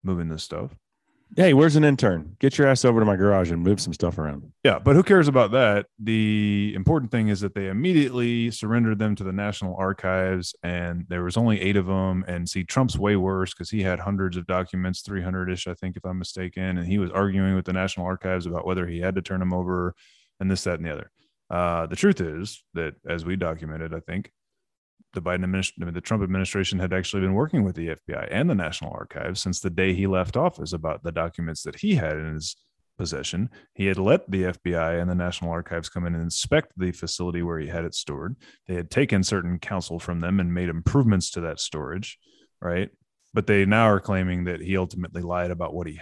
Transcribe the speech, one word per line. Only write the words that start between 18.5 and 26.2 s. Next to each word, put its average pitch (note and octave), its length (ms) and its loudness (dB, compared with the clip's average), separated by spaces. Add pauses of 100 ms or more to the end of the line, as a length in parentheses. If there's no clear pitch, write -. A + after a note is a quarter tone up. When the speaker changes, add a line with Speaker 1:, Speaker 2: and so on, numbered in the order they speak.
Speaker 1:
whether F2+ 200 -2
he E2+ 140 -6
had F#2 140 -2
to F#2 80 -2
turn F#2 180 -4
them F#2 140 0
over F2+ 400 -2 (440)
and F#2+ 120 0
this, F#2 140 -2
that, F2 120 -2
and E2 80 -8
the D#2+ 80 -6
other. D2 180 -12 (380)
Uh, E2+ 380 -2
the E2+ 100 -8
truth G3 240 4
is E2+ 420 -8 (120)
that, D#2+ 200 -6 (120)
as E2 180 -4
we F2+ 120 -2
documented, D#2+ 580 -6
I E2 60 -8
think, F2+ 300 -8 (840)
the F#2 60 -8
Biden F2+ 240 -2
adminis-, F#2 340 -2
I F2 60 -6
mean, E2+ 80 -6
the F2+ 80 -8
Trump G#2+ 220 -2